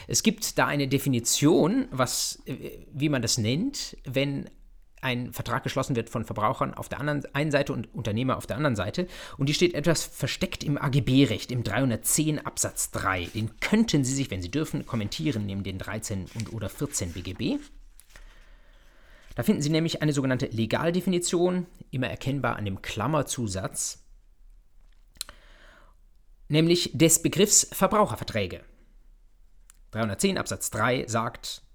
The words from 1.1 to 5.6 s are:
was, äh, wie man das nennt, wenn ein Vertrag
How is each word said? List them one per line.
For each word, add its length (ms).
was, 560
äh, 460
wie 180
man 100
das 160
nennt, 680
wenn 440
ein 300
Vertrag 300